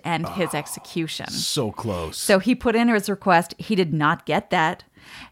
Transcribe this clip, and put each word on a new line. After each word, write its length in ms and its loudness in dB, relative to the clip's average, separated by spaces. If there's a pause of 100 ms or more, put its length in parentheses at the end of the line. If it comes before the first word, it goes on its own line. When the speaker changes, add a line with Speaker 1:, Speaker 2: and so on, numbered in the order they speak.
Speaker 1:
and 260 -2
his 240 -2
Speaker 2:
Oh, 40 -2
Speaker 1:
execution. 720 -6
Speaker 2:
so 420 -2
close. 460 -6
Speaker 1:
So 200 4
he 160 2
put 220 0
in 120 4
his 200 2
request. 500 2
He 160 -2
did 200 2
not 320 2
get 240 -2
that. 340 0 (480)